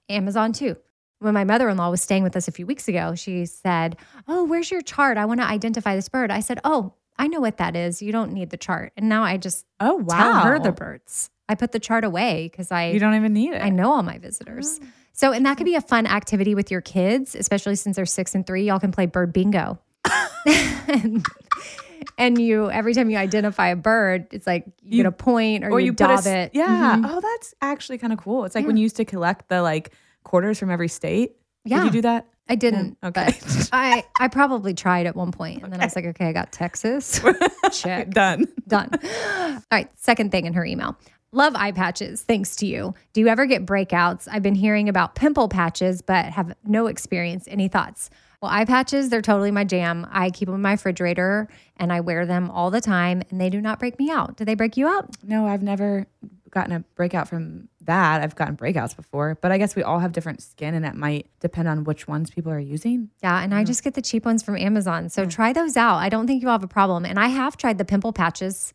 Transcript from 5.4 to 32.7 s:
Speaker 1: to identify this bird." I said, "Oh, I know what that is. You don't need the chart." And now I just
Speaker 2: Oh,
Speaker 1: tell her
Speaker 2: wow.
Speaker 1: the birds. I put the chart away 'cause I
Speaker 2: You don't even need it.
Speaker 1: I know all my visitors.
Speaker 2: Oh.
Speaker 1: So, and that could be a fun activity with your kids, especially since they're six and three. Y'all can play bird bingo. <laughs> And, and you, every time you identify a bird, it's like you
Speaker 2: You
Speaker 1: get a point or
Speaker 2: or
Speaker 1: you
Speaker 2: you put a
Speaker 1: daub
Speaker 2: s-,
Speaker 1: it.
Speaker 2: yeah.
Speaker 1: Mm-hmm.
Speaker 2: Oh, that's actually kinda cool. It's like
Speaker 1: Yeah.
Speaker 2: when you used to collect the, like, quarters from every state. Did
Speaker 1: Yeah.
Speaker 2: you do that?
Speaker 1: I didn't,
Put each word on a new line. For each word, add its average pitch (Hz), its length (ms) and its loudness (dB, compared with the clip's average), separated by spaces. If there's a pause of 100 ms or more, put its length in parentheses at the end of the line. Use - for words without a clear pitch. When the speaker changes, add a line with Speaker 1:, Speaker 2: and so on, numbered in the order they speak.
Speaker 1:
to 240 60 0
identify 214 500 -2
this 196 140 -6
bird." 247 200 0
I 202 100 -2
said, 233 240 -6
"Oh, 262 280 0 (260)
I 285 100 0
know 320 120 -2
what 220 160 0
that 165 200 -2
is. 175 260 -4
You 208 100 -4
don't 214 200 -2
need 185 180 -8
the 175 80 -12
chart." - 400 -6
And 214 100 0
now 220 140 2
I 190 160 0
just 180 260 -6 (160)
Speaker 2:
Oh, 269 240 2
Speaker 1:
tell 202 360 4
her 247 180 6
Speaker 2:
wow. 269 40 -4
Speaker 1:
the 202 100 2
birds. - 580 -10 (180)
I 214 60 0
put 240 180 -2
the 226 60 -4
chart 226 260 -2
away 170 500 -2
'cause 180 180 -10
I 175 180 0
Speaker 2:
You 202 100 2
don't 214 140 4
even 214 180 4
need 240 200 2
it. - 100 -4
Speaker 1:
I 202 80 0
know 190 220 4
all 269 100 2
my - 160 -6
visitors. 294 640 -10
Speaker 2:
Oh. 269 40 -20 (260)
Speaker 1:
So, 269 200 2
and 247 140 2
that 277 100 2
could 339 100 -2
be 349 100 2
a 285 40 0
fun 226 260 2
activity 202 480 0
with 202 160 -2
your 185 100 -2
kids, 208 560 0
especially 202 400 -2
since 196 200 -2
they're 190 100 -2
six - 280 -4
and 190 120 -2
three. 190 180 -2
Y'all 196 160 2
can 196 120 0
play 185 140 0
bird 175 260 0
bingo. 190 460 2 (260)
<laughs> 831 140 0 (680)
And, 226 380 2 (920)
and 240 220 4
you, 214 300 2
every 226 240 0
time 233 160 4
you 214 60 0
identify 196 520 2
a 175 80 2
bird, 190 540 2
it's - 160 -12
like 175 200 -2 (160)
you 226 160 0
Speaker 2:
You 240 60 6
Speaker 1:
get - 40 4
a 175 40 -2
point 220 520 2
or 214 60 -4
Speaker 2:
or 196 100 4
Speaker 1:
you 185 60 4
Speaker 2:
you 247 80 2
put 214 100 4
a 185 40 8
Speaker 1:
daub 180 100 6
Speaker 2:
s-, 180 80 0
Speaker 1:
it. 185 280 0
Speaker 2:
yeah. 320 420 4
Speaker 1:
Mm-hmm. 226 100 4
Speaker 2:
Oh, 339 140 -4
that's 453 420 -4
actually 277 360 -6
kinda 220 180 -4
cool. 233 280 -2
It's 185 100 -6
like 226 80 0
Speaker 1:
Yeah. - 60 -2
Speaker 2:
when 220 80 4
you 214 60 4
used 220 140 0
to 226 80 0
collect 180 440 -2
the, 180 140 2
like, 156 300 -2 (300)
quarters 196 360 2
from 190 120 -2
every 170 180 0
state. 175 480 -2 (280)
Did 214 60 -4
Speaker 1:
Yeah. 330 140 4
Speaker 2:
you - 60 4
do 226 120 2
that? 233 240 0 (220)
Speaker 1:
I 240 80 0
didn't, 208 460 0